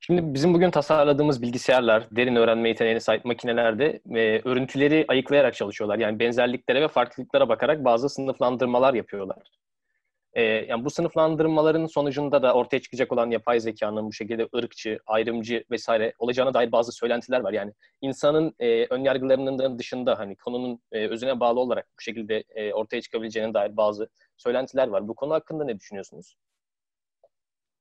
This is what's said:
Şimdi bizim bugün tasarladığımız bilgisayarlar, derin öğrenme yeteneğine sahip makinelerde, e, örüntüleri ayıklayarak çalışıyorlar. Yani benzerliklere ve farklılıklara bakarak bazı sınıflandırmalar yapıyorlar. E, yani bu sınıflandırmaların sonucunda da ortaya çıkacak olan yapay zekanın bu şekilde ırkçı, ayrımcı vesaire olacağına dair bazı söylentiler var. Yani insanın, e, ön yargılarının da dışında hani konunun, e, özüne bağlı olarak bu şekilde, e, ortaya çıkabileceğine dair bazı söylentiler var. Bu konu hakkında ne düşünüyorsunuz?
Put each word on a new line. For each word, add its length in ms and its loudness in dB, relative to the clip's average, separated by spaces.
Şimdi 340 0
bizim 200 4
bugün 160 6
tasarladığımız 720 4
bilgisayarlar, 680 2
derin 260 2
öğrenme 320 4
yeteneğine 320 0
sahip 240 0
makinelerde, 760 0
e, 340 2
örüntüleri 600 2
ayıklayarak 460 2
çalışıyorlar. 440 -4
Yani 200 -2
benzerliklere 640 0
ve 60 2
farklılıklara 600 0
bakarak 360 0
bazı 240 4
sınıflandırmalar 840 0
yapıyorlar. 560 -8
E, 100 0
yani 420 -2
bu 60 -4
sınıflandırmaların 960 2
sonucunda 560 0
da 120 4
ortaya 260 2
çıkacak 320 -4
olan 180 0
yapay 300 0
zekanın 460 -4
bu 60 -10
şekilde 440 -6
ırkçı, 500 -6
ayrımcı 640 -2
vesaire 480 -2
olacağına 360 0
dair 180 0
bazı 200 0
söylentiler 480 -2
var. 120 -4
Yani 200 -4
insanın, 580 0
e, 280 2
ön 140 -2
yargılarının 580 0
da 200 -2
dışında 400 -2
hani 180 -10
konunun, 440 -8
e, 160 -2
özüne 320 -4
bağlı 200 2
olarak 260 -2
bu 40 -18
şekilde, 460 -6
e, 240 -6
ortaya 280 -4
çıkabileceğine 540 -6
dair 220 -2
bazı 320 -2
söylentiler 520 -2
var. 200 -4
Bu 60 -8
konu 200 -6
hakkında 300 -6
ne 140 -8
düşünüyorsunuz? 580 -16